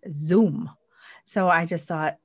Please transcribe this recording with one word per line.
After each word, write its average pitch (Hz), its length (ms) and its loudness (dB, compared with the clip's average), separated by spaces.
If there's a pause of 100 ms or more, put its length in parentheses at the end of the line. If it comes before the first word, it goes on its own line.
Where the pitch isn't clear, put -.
Yum. 156 640 0 (560)
So 185 240 -2
I 170 160 4
just 170 220 -6
thought 156 380 -4